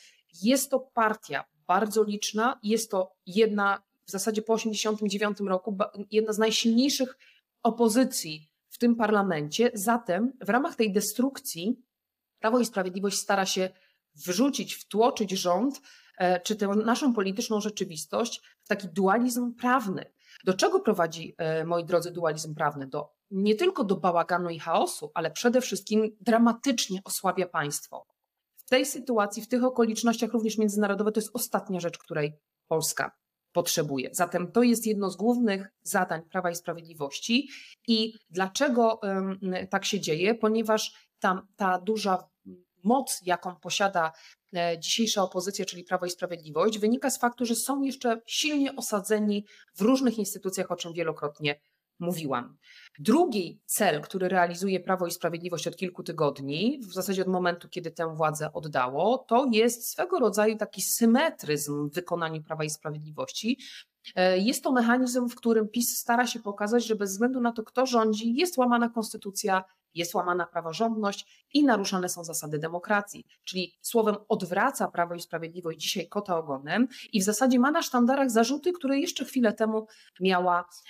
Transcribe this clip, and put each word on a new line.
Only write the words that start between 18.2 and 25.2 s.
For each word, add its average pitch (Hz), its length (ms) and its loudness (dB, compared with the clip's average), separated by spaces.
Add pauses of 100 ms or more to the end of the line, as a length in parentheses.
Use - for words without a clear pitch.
w - 40 -20
taki 202 200 -4
dualizm 233 640 2
prawny. 220 520 0 (380)
Do 185 100 2
czego 370 260 2
prowadzi, 165 580 0
e, 160 280 -2
moi 170 200 0
drodzy, 170 260 2
dualizm 160 440 -4
prawny? 147 320 -2
Do, - 260 -8 (180)
nie 202 240 4
tylko 349 280 2
do 196 120 2
bałaganu 175 540 2
i 165 100 -8
chaosu, 165 540 -2
ale 160 180 -2